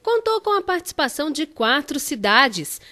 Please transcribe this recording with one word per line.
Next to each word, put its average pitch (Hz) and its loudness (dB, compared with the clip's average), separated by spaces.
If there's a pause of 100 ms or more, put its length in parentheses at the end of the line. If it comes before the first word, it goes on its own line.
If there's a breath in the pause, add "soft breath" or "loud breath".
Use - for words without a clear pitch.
contou 440 0
com 415 0
a 370 -2
participação 320 -2
de 302 -4
quatro 277 -2
cidades: 208 0 (100)